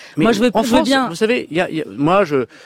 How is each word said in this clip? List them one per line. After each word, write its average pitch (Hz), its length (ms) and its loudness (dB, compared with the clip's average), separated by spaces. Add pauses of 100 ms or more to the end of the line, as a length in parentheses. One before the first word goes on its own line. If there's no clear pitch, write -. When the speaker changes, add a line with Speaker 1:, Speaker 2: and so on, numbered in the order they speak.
(160)
Speaker 1:
Moi, 185 140 2
Speaker 2:
mais 233 40 2
Speaker 1:
je 202 60 -2
veux, 247 140 2
Speaker 2:
en 220 80 2
Speaker 1:
je 240 60 -4
veux 226 80 2
Speaker 2:
France, 214 100 2
Speaker 1:
bien. 262 220 0
Speaker 2:
vous 170 80 -10
savez, - 340 -2
il 151 60 -8
y 180 40 2
a, 175 80 -2
il 156 100 -6
y 151 40 -4
a, - 20 -12 (120)
moi, 170 260 2
je, 143 220 0 (220)